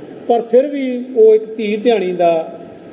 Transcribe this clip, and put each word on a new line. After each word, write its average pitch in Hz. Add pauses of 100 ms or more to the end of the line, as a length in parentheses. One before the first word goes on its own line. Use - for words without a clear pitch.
(280)
ਪਰ 240
ਫਿਰ 247
ਵੀ 254 (120)
ਉਹ 220
ਇੱਕ 214
ਧੀ 214
ਧਿਆਣੀ 180
ਦਾ 170 (340)